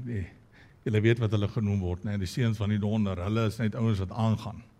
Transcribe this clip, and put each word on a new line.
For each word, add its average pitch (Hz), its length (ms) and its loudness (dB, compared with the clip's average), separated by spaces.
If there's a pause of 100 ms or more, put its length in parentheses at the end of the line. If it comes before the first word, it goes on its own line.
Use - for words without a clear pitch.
Die, 110 220 -6 (640)
julle 107 160 4
weet 120 180 6
wat 107 140 2
hulle 101 160 2
genoem 104 300 0
word, 90 240 -4
né? 101 140 -2
Die 90 80 -2
seuns 113 320 0
van 104 120 0
die 107 80 0
donder, 104 460 0
hulle 110 240 2
is - 100 -8
net 107 180 0
ouens 113 240 2
wat 92 140 -6
aangaan. 110 440 0 (200)